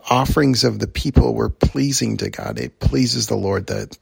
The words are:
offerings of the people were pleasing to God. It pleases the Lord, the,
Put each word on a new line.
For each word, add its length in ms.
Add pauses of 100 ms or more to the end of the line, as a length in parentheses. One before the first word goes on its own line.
offerings 540
of 160
the 80
people 480
were 140
pleasing 680
to 120
God. 300
It 200
pleases 480
the 80
Lord, 320
the, 340